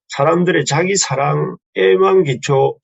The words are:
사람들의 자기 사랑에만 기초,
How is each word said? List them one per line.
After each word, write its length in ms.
사람들의 560
자기 320
사랑에만 1300
기초, 600